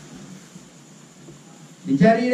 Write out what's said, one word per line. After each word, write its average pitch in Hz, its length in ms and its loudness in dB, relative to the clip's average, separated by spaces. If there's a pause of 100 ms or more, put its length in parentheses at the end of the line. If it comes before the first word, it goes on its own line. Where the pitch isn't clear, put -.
(1900)
Dicari 226 460 2